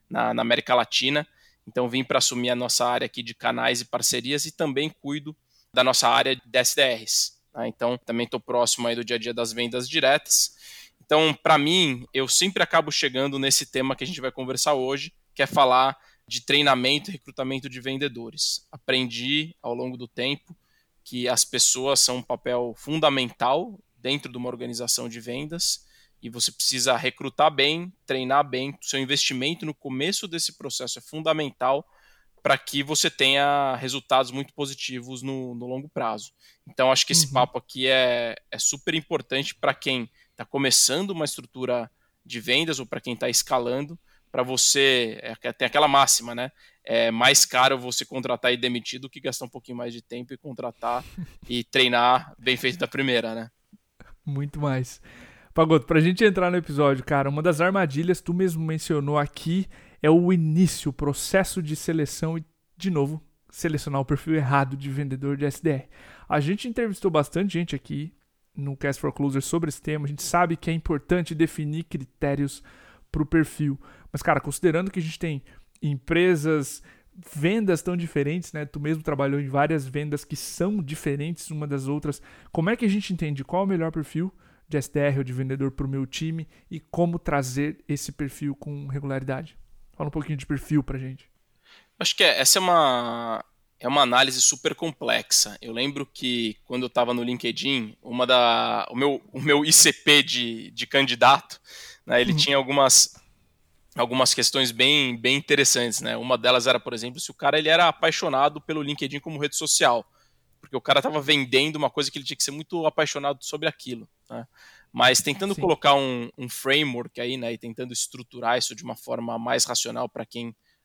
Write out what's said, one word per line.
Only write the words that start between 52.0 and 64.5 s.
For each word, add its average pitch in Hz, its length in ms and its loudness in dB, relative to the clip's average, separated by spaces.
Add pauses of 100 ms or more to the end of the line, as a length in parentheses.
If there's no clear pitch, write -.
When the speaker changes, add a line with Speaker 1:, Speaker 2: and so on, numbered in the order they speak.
Speaker 1:
bem 127 180 0
feito 131 220 -4
da - 80 -2
primeira, 120 480 0
né? 113 160 -10 (720)
Speaker 2:
Muito 143 340 -6
mais. 131 400 -4 (540)
Pagotto, 160 320 6
pra 160 140 4
gente 180 240 4
entrar 185 260 4
no 180 80 0
episódio, 143 460 2
cara, 139 260 2
uma 143 120 -2
das 160 180 2
armadilhas, 175 640 2
tu 170 120 -4
mesmo 175 320 0
mencionou 151 540 -2
aqui, 165 480 -2 (340)
é 151 80 6
o 175 220 8
início, 165 580 4
o 131 40 -4
processo 180 680 0
de 151 140 -4
seleção 160 640 -4
e, 160 80 -8 (320)
de 185 120 -4
novo, 151 320 0 (300)
selecionar 147 480 -2
o 135 60 -2
perfil 151 280 -2
errado 139 440 2